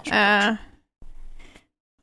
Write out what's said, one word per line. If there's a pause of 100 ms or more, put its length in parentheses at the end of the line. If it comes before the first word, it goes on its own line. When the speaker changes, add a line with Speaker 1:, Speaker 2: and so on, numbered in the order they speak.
Speaker 1:
så
klart.
Speaker 2:
Eh, (1500)